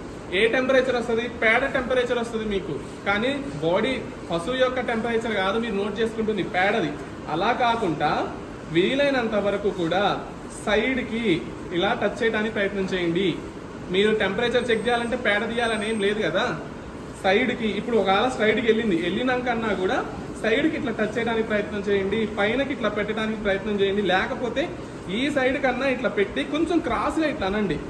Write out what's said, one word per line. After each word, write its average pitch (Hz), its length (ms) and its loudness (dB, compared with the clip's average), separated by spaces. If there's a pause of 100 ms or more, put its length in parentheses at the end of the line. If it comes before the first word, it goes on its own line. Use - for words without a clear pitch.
(340)
ఏ 214 140 4
టెంపరేచర్ 254 480 4
వస్తుంది? 233 320 -2
పేడ 233 440 2
టెంపరేచర్ 254 460 0
వస్తుంది 226 260 -4
మీకు. 196 340 -2 (280)
కానీ 247 380 0 (180)
బాడీ, 180 400 2 (280)
పశువు 180 260 -2
యొక్క 254 240 2
టెంపరేచర్ 226 540 0
కాదు 196 240 0
మీరు 226 160 -2
నోట్ 196 260 -2
చేసుకుంటుంది, 220 420 0
పేడది. 185 500 0 (360)
అలా 175 240 0
కాకుండా 220 840 0 (380)
వీలైనంత 240 600 2
వరకు 202 360 2
కూడా 170 560 0 (400)
సైడ్కి 220 760 0 (300)
ఇలా 202 300 0
టచ్ 165 200 0
చేయడానికి 220 320 0
ప్రయత్నం 196 300 0
చేయండి. 180 500 0 (560)
మీరు 208 240 4
టెంపరేచర్ 233 560 2
చెక్ 214 160 0
చేయాలంటే 233 300 0
పేడ 220 380 0
తీయాలని 220 360 0
ఏం 220 100 -2
లేదు 208 220 2
కదా. 180 380 0 (640)
సైడ్కి, 226 460 2
ఇప్పుడు 214 280 0
ఒకవేళ 196 320 4
స్ట్రైట్కి 220 380 2
వెళ్ళింది, 220 360 4
వెళ్ళినాకన్నా 233 720 0
కూడా 202 320 0 (360)
సైడ్కి 285 340 2
ఇట్లా 226 160 -2
టచ్ 214 260 -2
చేయడానికి 220 300 0
ప్రయత్నం 208 320 -2
చేయండి, 202 480 2 (100)
పైనకి 247 340 2
ఇట్లా 226 160 -2
పెట్టడానికి 214 540 -2
ప్రయత్నం 196 380 0
చేయండి. 196 220 2
లేకపోతే 226 680 0 (420)
ఈ 254 200 0
సైడ్ 262 320 2
కన్నా 247 240 0
ఇట్లా 254 220 0
పెట్టి 202 360 0
కొంచెం 320 340 2
క్రాస్గా 277 480 0
ఇట్లా 208 200 -2
అనండి. 196 280 0 (160)